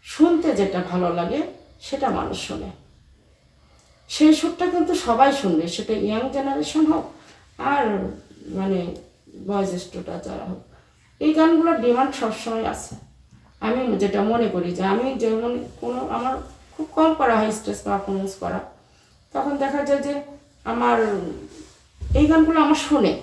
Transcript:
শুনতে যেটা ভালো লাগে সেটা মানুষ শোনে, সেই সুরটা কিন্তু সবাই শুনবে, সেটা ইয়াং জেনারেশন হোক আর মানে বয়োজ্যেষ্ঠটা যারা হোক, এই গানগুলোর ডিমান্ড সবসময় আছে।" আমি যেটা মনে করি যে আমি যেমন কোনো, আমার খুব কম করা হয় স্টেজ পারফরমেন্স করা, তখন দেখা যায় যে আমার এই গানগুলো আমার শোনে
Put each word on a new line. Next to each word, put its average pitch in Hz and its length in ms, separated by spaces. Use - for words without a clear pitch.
শুনতে 320 440
যেটা 185 200
ভালো 180 240
লাগে 190 260
সেটা 269 300
মানুষ - 280
শোনে, - 220
সেই 311 260
সুরটা 339 320
কিন্তু 330 280
সবাই 240 380
শুনবে, 170 360
সেটা 214 260
ইয়াং 214 160
জেনারেশন 277 540
হোক 311 180
আর 277 260
মানে 190 340
বয়োজ্যেষ্ঠটা 185 680
যারা 185 260
হোক, - 100
এই 311 140
গানগুলোর 330 460
ডিমান্ড 247 340
সবসময় 226 520
আছে।" - 280
আমি 240 360
যেটা 202 200
মনে 226 260
করি 180 260
যে 185 100
আমি 240 300
যেমন 233 380
কোনো, 247 200
আমার 254 180
খুব 311 180
কম 320 220
করা 254 240
হয় 214 140
স্টেজ 202 320
পারফরমেন্স 196 480
করা, 90 180
তখন 277 240
দেখা 277 280
যায় 277 180
যে 285 120
আমার 233 340
এই 302 80
গানগুলো 320 340
আমার 294 280
শোনে 226 240